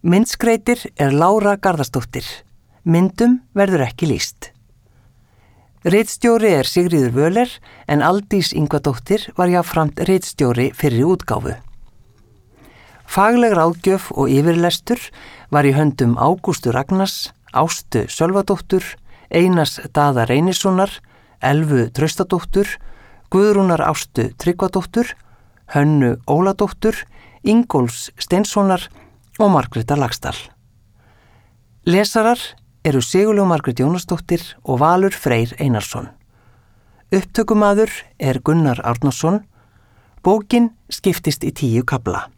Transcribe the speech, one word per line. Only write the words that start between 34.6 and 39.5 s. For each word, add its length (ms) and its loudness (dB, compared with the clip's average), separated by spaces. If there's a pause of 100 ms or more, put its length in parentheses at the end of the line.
og 200 0
Valur 320 2
Freyr 420 -2
Einarsson. 540 -4 (1000)
Upptökumaður 800 2 (300)
er 240 0
Gunnar 420 2
Árnason. 600 -2 (760)